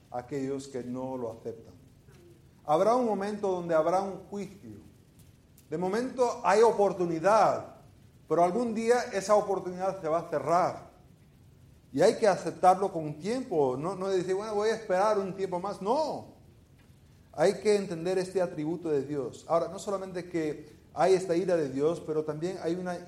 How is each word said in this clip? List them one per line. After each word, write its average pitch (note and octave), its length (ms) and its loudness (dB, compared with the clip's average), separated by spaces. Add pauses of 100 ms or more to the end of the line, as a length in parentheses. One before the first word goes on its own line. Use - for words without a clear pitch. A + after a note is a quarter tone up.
(100)
a B2 80 -8
aquellos C3+ 480 -6
que B2 160 -8
no C3 340 -8
lo A#2+ 140 -6
aceptan. - 440 -14 (920)
Habrá F#3+ 300 4
un B3+ 80 2
momento G#3 440 -2
donde F3 260 0
habrá E3+ 260 4
un G3 300 -6
juicio. A#2+ 480 -12 (920)
De D3+ 80 -6
momento A3+ 640 -2
hay G3+ 200 6
oportunidad, F3+ 1120 4 (500)
pero D#3+ 160 4
algún A3 320 2
día A3+ 280 2 (100)
esa G3 220 2
oportunidad F#3+ 640 0
se D#3 80 -4
va D#3+ 120 2
a E3+ 100 -10
cerrar. D3+ 600 0 (1000)
Y C3+ 80 0
hay A3 160 4
que A3 100 2
aceptarlo F#3 640 2
con D#3 280 -8
tiempo. E3 600 0
No, E3+ 160 -4
no F#3 140 -6
decir, F#3 260 0
"Bueno, G#3 200 -4
voy G#3 160 0
a G#3+ 60 0
esperar G3+ 420 0
un G3 180 -4
tiempo F3+ 240 -4
más". F#3+ 220 -8
No. A3 520 -2 (960)
Hay G3 280 2
que G#3 160 4
entender F3 420 -2
este F#3 220 -2
atributo E3 480 -4
de D3 140 2
Dios. C3+ 440 -6
Ahora, D#3+ 220 2
no F3+ 100 -12
solamente F#3 500 -6
que D#3 460 -6 (200)
hay F3 200 4
esta F3 220 0
ira F3+ 200 2
de D3+ 120 0
Dios, D3 380 0
pero D#3 180 -2
también D#3 380 -6
hay E3 140 -2
una F3+ 200 -6 (120)